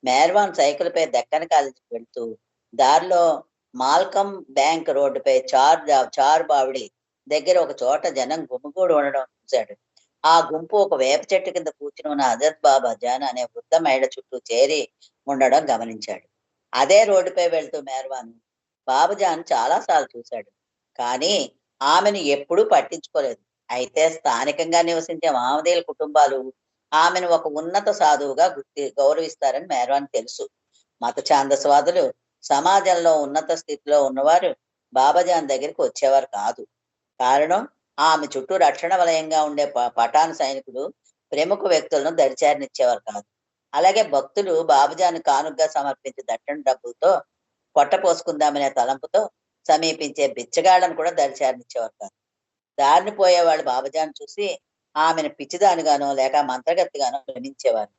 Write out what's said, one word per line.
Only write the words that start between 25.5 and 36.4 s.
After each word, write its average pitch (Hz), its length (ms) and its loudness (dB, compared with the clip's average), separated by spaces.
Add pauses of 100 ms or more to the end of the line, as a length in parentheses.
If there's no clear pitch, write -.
కుటుంబాలు 143 720 0 (400)
ఆమెను 175 340 2
ఒక 165 200 0
ఉన్నత 170 420 -4
సాధువుగా 147 560 2
గుర్తి-, 143 540 -6
గౌరవిస్తారని 147 680 0
మేర్వాన్ 139 460 -2
తెలుసు. - 360 -8 (520)
మత 120 180 -4
ఛాందసవాదులు 143 920 2 (300)
సమాజంలో 170 800 2
ఉన్నత 143 300 -4
స్థితిలో 147 520 0
ఉన్నవారు 143 520 2 (380)
బాబాజాన్ 156 540 2
దగ్గరికి 135 340 -4
వచ్చేవారు 135 440 0
కాదు. 107 420 -8 (520)